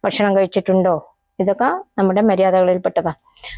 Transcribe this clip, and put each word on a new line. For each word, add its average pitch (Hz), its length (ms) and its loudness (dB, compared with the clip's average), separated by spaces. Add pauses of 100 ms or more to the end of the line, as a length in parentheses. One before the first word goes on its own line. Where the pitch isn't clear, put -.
ഭക്ഷണം 196 340 0
കഴിച്ചിട്ടുണ്ടോ?" 185 760 0 (260)
ഇതൊക്കെ 196 260 0 (320)
നമ്മുടെ 196 240 2
മര്യാദകളിൽപ്പെട്ടതാ. 185 920 0 (440)